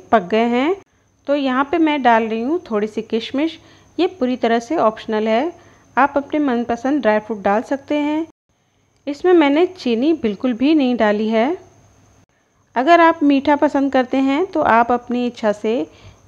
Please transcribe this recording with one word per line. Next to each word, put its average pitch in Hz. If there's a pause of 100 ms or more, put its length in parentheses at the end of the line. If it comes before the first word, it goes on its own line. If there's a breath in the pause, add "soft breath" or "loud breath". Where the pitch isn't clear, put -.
(120)
पक 220
गए 220
हैं। 254 (520 soft breath)
तो 277
यहाँ 269
पे 339
मैं 302
डाल 233
रही 226
हूँ 320
थोड़ी 214
सी 214
किशमिश। 262 (400 soft breath)
ये 339
पूरी 254
तरह 233
से 302
ऑप्शनल 220
है, 254 (440 soft breath)
आप 277
अपने 285
मनपसंद 240
ड्राई 214
फ्रूट 214
डाल 202
सकते 277
हैं। 302 (800)
इसमें 294
मैंने 302
चीनी 254
बिल्कुल 247
भी 269
नहीं 254
डाली 214
है। 233 (1200)
अगर 330
आप 330
मीठा 285
पसंद 277
करते 262
हैं 269
तो 330
आप 233
अपनी 240
इच्छा 226
से 233 (420 soft breath)